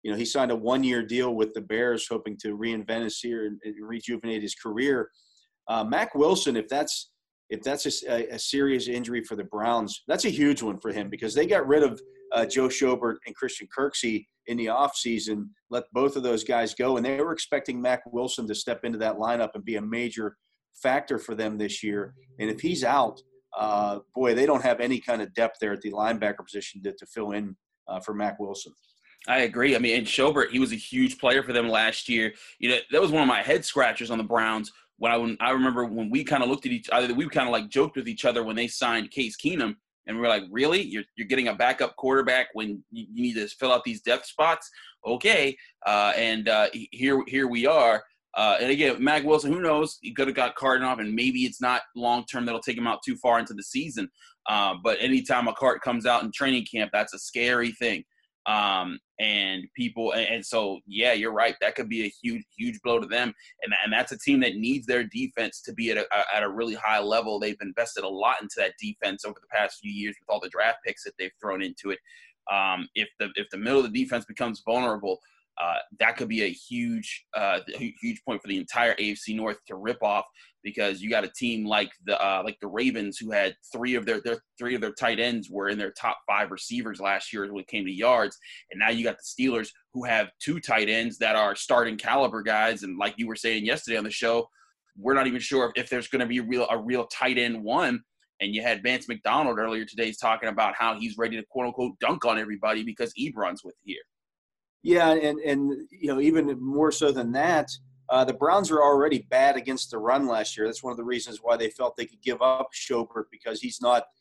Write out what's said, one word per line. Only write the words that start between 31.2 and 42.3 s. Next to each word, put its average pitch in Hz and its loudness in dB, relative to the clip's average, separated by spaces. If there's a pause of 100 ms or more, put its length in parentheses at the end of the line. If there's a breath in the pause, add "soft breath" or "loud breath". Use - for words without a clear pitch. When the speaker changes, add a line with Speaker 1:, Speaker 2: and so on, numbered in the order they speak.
Speaker 2:
for 127 -4
them 117 2
last 110 2
year. 110 0 (260 loud breath)
You 120 0
know, 123 2 (140)
that 156 6
was 165 4
one 156 4
of 135 6
my 107 2
head 156 2
scratchers 117 0
on 113 0
the 110 -2
Browns. 110 0 (260 soft breath)
When 117 2
I, 117 4
when 117 0
I 120 4
remember 127 4
when 110 -4
we 143 0
kinda 135 2
looked 104 -2
at 123 -2
each 120 -4
other, 123 2
we 143 0
kinda, 127 2
like, 107 0
joked 151 2
with 120 -4
each 113 -6
other 117 4
when 110 -4
they 120 0
signed 113 -2
Case 117 -4
Keenum, 127 -2 (300)
and 110 -6
we 117 -2
were 120 2
like, 104 4
"Really? 151 2
You're, 107 -6 (120)
you're 110 -8
getting 127 2
a 104 0
backup 123 2
quarterback 127 2